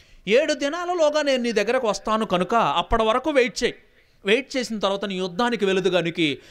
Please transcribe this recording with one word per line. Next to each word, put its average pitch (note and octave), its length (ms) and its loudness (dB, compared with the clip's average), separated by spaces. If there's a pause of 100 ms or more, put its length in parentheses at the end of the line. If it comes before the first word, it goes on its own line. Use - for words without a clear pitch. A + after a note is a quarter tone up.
(280)
ఏడు D4 240 4
దినాలలోగా D4+ 720 0
నేను C4 200 0
నీ A#3 100 -2
దగ్గరకు A3 360 0
వస్తాను A3 380 -2
కనుక F3+ 280 0
అప్పటి F3 480 2
వరకు A3+ 280 0
వెయిట్ B3+ 340 2
చేయి. F3+ 100 -2 (500)
వెయిట్ C4 320 0
చేసిన A3+ 220 -4
తర్వాత G3 260 -2
నీ G3 100 -6
యుద్ధానికి F#3+ 500 -2
వెళుదుగానికి F3 720 0 (120)